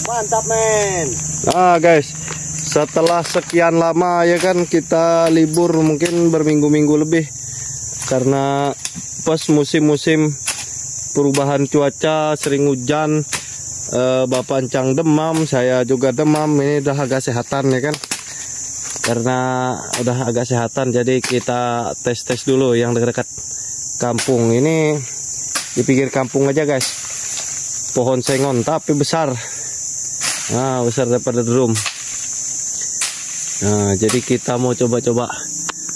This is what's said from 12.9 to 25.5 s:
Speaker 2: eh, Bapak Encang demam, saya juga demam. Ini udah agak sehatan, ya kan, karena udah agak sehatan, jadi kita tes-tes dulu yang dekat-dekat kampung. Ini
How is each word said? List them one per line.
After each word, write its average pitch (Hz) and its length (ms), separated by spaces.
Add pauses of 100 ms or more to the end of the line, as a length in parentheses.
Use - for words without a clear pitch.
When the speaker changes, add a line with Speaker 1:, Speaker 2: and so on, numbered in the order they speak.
Speaker 2:
eh, 127 400
Bapak 131 320
Encang 131 320
demam, 160 480
saya 127 400
juga 127 320
demam. 151 400
Ini 143 320
udah 139 80
agak 135 240
sehatan, 131 560
ya 127 80
kan, 151 120 (1080)
karena 120 360 (600)
udah 123 320
agak 120 160
sehatan, 120 480
jadi 123 240
kita 120 800
tes-tes - 480
dulu 131 320
yang 120 160
dekat-dekat 120 320 (720)
kampung. 117 480
Ini 151 480 (800)